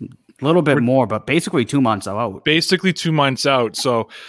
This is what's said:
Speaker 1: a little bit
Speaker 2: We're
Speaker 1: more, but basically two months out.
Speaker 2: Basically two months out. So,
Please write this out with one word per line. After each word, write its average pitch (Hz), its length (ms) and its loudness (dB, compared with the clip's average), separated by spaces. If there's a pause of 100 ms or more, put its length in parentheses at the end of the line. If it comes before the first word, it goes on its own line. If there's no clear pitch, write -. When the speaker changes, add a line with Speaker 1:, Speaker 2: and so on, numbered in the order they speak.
Speaker 1:
a - 440 -14
little 165 180 4
bit 143 120 2
Speaker 2:
We're 123 60 2
Speaker 1:
more, 123 260 2
but 107 200 -4
basically 143 380 0
two 139 160 0
months 107 280 0
out. 101 360 -6
Speaker 2:
Basically 170 480 2
two 165 200 -2
months 139 340 0
out. 127 300 2
So, 117 320 -2 (200)